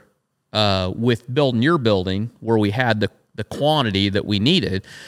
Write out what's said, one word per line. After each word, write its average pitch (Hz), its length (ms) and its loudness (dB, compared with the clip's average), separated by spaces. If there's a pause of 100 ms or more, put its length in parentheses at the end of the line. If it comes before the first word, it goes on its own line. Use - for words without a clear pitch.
(520)
uh, 98 420 0
with 120 380 -2
building 123 300 0
your 165 160 2
building, 101 520 0 (100)
where 113 180 0
we 104 120 2
had 110 300 0
the, 98 100 -2 (240)
the 107 100 -10
quantity 120 640 0
that 98 160 -2
we 104 140 -2
needed. 104 480 0 (220)